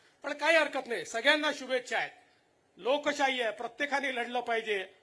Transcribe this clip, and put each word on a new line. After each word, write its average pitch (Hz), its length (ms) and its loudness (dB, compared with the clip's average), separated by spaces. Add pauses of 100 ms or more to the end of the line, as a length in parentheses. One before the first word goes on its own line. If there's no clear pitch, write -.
(240)
पण 285 100 -2
काही 302 240 4
हरकत 285 300 0
नाही, 196 180 -4
सगळ्यांना 285 500 2
शुभेच्छा 247 420 -4
आहेत, 151 140 -2 (680)
लोकशाही 277 640 0
आहे, 220 100 0
प्रत्येकाने 269 640 -2
लढलं 240 260 -2
पाहिजे. 220 420 -2 (200)